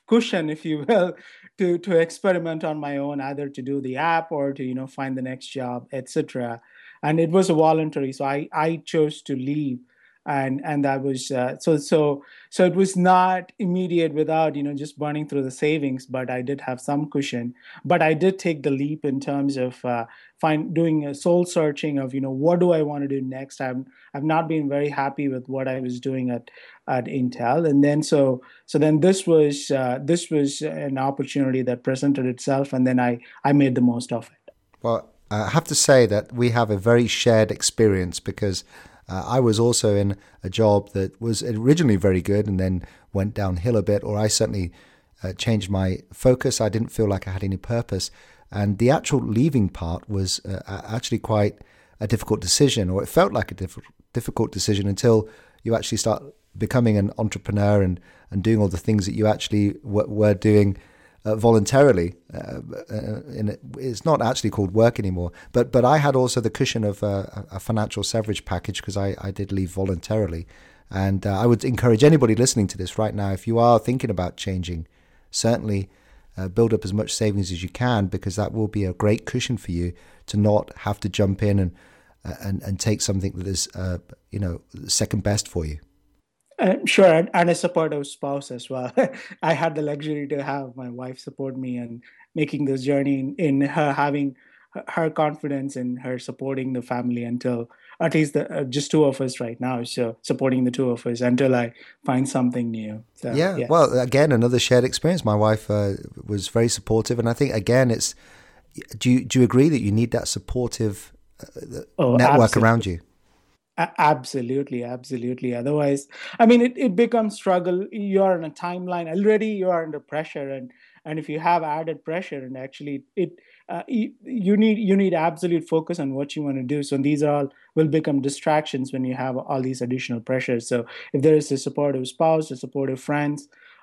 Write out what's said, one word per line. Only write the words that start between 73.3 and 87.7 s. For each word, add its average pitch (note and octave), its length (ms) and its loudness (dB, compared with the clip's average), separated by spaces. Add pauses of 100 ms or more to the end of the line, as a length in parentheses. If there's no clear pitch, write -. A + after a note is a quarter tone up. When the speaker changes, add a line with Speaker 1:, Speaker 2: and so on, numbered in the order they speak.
Speaker 2:
if F#2+ 160 -6
you A2+ 100 0
are A#2 220 6
thinking B2 320 -2
about F2+ 260 -4
changing, F2 500 -6 (440)
certainly, G#2+ 580 -2 (480)
uh, F#2+ 100 -6
build A2+ 280 4
up - 100 -2
as F#2 80 -2
much G#2 180 -2
savings G2+ 400 0
as F2 120 -6
you F2+ 60 -6
can, A#2+ 360 0
because F#2 300 -4
that G#2 180 -2
will A2 140 -2
be G#2 180 -4
a F2+ 80 -4
great G#2 320 0
cushion B2 320 -4
for - 140 -8
you E2+ 220 -4 (340)
to - 100 -2
not G#2 420 2
have G#2 200 -4
to G#2 100 -4
jump G2 320 0
in G2+ 160 2
and, F2+ 140 0 (520)
uh, - 180 -10
and, G2 200 -6
and G2 180 -6
take - 220 0
something G2 300 -2
that F2+ 160 -8
is, F#2+ 260 -4
uh, F#2 240 -4 (320)
you G2+ 80 -8
know, F2+ 240 -4 (260)
second - 360 -2
best G#2 240 0
for E2 180 -4
you. D2+ 140 -8 (800)
Speaker 1:
Uh, F#3+ 180 2 (100)
sure, F#3 280 8
and, E3 200 4
and F3 160 4
a E3+ 60 4
supportive D#3 520 -2